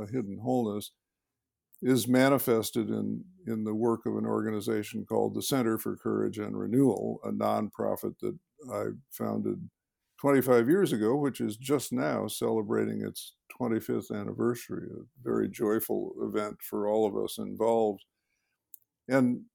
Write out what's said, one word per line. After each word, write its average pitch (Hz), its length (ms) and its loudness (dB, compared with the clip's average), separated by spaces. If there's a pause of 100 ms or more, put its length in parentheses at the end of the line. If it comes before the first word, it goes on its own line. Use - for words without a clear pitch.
A 104 60 -8
Hidden 98 340 -6
Wholeness, 113 520 -2 (880)
is 123 280 4
manifested 123 800 4
in, 107 340 -4 (240)
in 110 160 -4
the 107 100 -2
work 113 320 0
of 107 120 -2
an 107 80 -2
organization 110 840 -2
called 107 260 0
the 104 80 -4
Center 113 360 2
for 107 180 -4
Courage 107 420 -2
and 104 220 -6
Renewal, 110 640 2
a 107 80 -6
nonprofit 107 880 -2
that 104 180 -6 (320)
I 107 180 -4 (240)
founded 107 580 -4 (500)
twenty-five 127 480 6
years 175 240 6
ago, 113 240 2
which 143 240 -2
is 110 160 -2
just 131 380 -2
now 123 340 0
celebrating 110 760 0
its - 320 -8 (240)
twenty-fifth 113 540 -2
anniversary, 110 800 -4
a - 140 -14 (180)
very 113 240 2
joyful 104 760 -2
event 107 400 -4
for 104 240 -6
all 107 220 2
of 104 80 -2
us 104 220 -4
involved. 107 640 0 (1040)
And 123 360 4 (120)